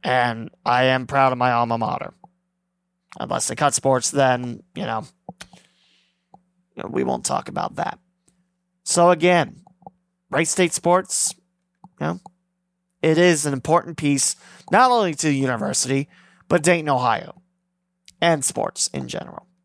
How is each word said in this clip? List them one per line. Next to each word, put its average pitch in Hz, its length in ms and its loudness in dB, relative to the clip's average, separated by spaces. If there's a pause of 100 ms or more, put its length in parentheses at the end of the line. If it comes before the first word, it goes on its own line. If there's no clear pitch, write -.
and 120 460 0 (140)
I 123 200 4
am 131 220 2
proud 135 260 2
of 123 60 -4
my 123 120 2
alma 120 260 0
mater. - 380 -6 (1040)
Unless 131 300 -4
they 123 80 -6
cut 143 180 0
sports, 131 380 0
then, 127 500 0 (140)
you 190 80 -8
know, 113 200 -6 (1700)
you - 80 -10
know, - 40 -10
we - 140 -2
won't - 220 -4
talk - 240 -4
about - 260 -6
that. - 240 -6 (880)
So 175 260 4
again, 170 520 2 (680)
Wright 156 160 0
State 180 260 0
sports, - 600 0 (680)
you 147 60 -4
know, 175 140 -6 (840)
it 160 160 4
is 170 280 4
an 143 60 -2
important 156 440 0
piece, 143 400 0 (340)
not 247 220 4
only 208 220 2
to 156 120 -4
the 147 80 2
university, 135 720 -2 (380)
but 175 160 0
Dayton, 170 260 2
Ohio, 123 540 -2 (800)
and 165 240 2
sports - 500 -4
in 135 140 -8
general. - 400 -12 (160)